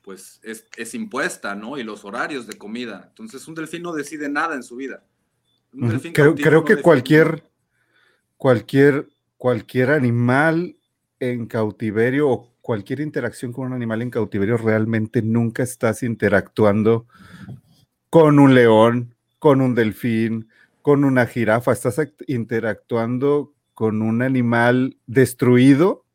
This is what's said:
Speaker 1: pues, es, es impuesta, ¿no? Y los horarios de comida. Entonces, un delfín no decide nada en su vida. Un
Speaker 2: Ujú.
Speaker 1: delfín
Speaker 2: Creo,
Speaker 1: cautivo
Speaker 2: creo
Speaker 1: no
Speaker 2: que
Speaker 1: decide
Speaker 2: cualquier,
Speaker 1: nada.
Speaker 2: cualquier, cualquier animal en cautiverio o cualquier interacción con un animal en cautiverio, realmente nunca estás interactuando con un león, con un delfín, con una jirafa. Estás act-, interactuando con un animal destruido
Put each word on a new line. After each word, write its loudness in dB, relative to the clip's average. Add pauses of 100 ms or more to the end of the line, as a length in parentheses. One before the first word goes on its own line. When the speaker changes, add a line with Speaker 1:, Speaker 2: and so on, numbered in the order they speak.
Speaker 1:
pues, -20
es, -16 (100)
es -14
impuesta, -8
¿no? -12
Y -10
los -14
horarios -10
de -16
comida. -14
Entonces, -20
un -18
delfín -12
no -10
decide -10
nada -4
en -10
su -18
vida. -14 (680)
Un -12
Speaker 2:
Ujú. -2
Speaker 1:
delfín -8
Speaker 2:
Creo, 4
Speaker 1:
cautivo 0
Speaker 2:
creo 6
Speaker 1:
no -8
Speaker 2:
que 0
Speaker 1:
decide -2
Speaker 2:
cualquier, 4
Speaker 1:
nada. -8 (920)
Speaker 2:
cualquier, 2 (280)
cualquier -2
animal 0 (420)
en -6
cautiverio -2
o -6
cualquier -8
interacción -8
con -10
un -8
animal -6
en -8
cautiverio, -2
realmente -2
nunca -2
estás -4
interactuando 0 (1040)
con 6
un 8
león, 4 (240)
con 4
un 0
delfín, -2 (340)
con 2
una 2
jirafa. 0
Estás -2
act-, -8
interactuando -4 (220)
con -2
un -2
animal 0 (100)
destruido 2 (100)